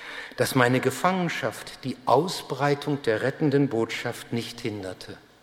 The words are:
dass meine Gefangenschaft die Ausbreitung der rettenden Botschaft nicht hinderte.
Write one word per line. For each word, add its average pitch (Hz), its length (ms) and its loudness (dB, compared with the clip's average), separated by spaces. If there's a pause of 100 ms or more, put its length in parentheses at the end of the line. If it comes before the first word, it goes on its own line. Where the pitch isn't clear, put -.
(360)
dass - 180 2
meine 127 260 6
Gefangenschaft 160 1040 -2
die 127 220 -6
Ausbreitung 143 960 2
der 110 220 2
rettenden 139 460 2
Botschaft - 640 -4
nicht - 280 -4
hinderte. 98 560 -8 (240)